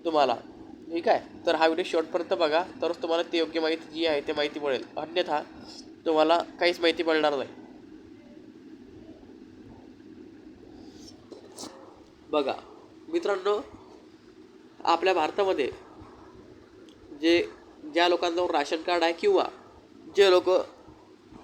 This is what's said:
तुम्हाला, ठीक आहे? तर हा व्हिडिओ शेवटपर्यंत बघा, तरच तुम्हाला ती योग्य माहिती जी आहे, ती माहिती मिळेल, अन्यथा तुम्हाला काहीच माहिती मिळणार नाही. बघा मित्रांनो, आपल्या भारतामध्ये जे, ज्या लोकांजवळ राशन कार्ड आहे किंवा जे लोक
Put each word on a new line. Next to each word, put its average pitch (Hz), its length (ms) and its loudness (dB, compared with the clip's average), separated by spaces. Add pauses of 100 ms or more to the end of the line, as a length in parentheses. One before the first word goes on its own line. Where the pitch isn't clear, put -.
तुम्हाला, 143 300 2 (560)
ठीक 165 180 -2
आहे? - 360 -2
तर 165 100 2
हा 160 120 4
व्हिडिओ 165 240 0
शेवटपर्यंत 170 480 -2
बघा, 160 240 2 (180)
तरच 170 200 -4
तुम्हाला 170 300 -2
ती 170 60 0
योग्य 160 220 0
माहिती 160 340 -4
जी 160 120 -4
आहे, 151 160 0
ती 156 120 -6
माहिती 151 260 -4
मिळेल, 139 240 -2 (140)
अन्यथा 160 460 -2 (640)
तुम्हाला 160 320 4 (220)
काहीच 175 200 2
माहिती 165 240 2
मिळणार 156 320 2
नाही. 127 140 -6 (4000)
बघा 139 240 -2 (540)
मित्रांनो, 190 480 -2 (1300)
आपल्या 180 300 2
भारतामध्ये 165 540 0 (1500)
जे, 170 200 4 (520)
ज्या 170 160 2
लोकांजवळ 175 420 -2
राशन 160 300 -2
कार्ड 175 220 0
आहे 170 100 0
किंवा 185 320 2 (680)
जे 196 140 8
लोक 180 200 6 (960)